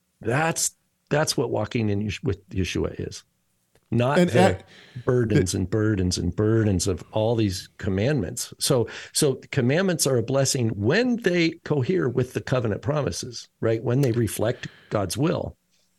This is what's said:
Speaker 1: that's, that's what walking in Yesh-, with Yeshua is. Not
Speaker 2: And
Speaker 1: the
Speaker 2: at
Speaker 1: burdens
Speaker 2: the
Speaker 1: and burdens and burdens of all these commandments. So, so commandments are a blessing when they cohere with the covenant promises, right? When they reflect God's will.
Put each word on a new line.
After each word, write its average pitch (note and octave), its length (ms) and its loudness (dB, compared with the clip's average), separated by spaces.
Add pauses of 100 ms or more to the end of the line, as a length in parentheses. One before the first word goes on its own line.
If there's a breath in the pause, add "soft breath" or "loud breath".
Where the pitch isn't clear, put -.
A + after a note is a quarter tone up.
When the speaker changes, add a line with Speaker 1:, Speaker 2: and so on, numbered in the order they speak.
(220)
Speaker 1:
that's, D3+ 500 0 (380)
that's D3+ 280 0
what A#2+ 140 0
walking A2 380 0
in G2+ 120 0
Yesh-, - 220 -6
with - 260 -4
Yeshua E2+ 460 -2 (120)
is. - 160 -14 (680)
Not B2 280 2
Speaker 2:
And F3 100 4
Speaker 1:
the F3 100 4
Speaker 2:
at G2 240 4 (400 loud breath)
Speaker 1:
burdens B2 500 2
Speaker 2:
the G2 60 -2
Speaker 1:
and F#2+ 100 -2
burdens G#2+ 500 2
and E2+ 160 -2
burdens G#2+ 520 2
of F2+ 240 -4
all A2 240 0
these G2+ 340 -2 (100)
commandments. G#2+ 800 -2
So, B2 280 0 (260 loud breath)
so - 280 0 (100)
commandments D3+ 540 2
are C3+ 120 2
a A2 60 0
blessing C3 460 0
when F#3+ 480 0
they F3 340 2 (120)
cohere D3+ 440 0
with B2 260 -2
the G#2+ 80 -4
covenant A#2 420 -2
promises, A#2+ 680 -4 (120)
right? A2+ 220 0
When B2 180 2
they B2+ 100 4
reflect A2+ 560 -2 (240)
God's G2+ 260 -2
will. D3+ 380 -2 (420)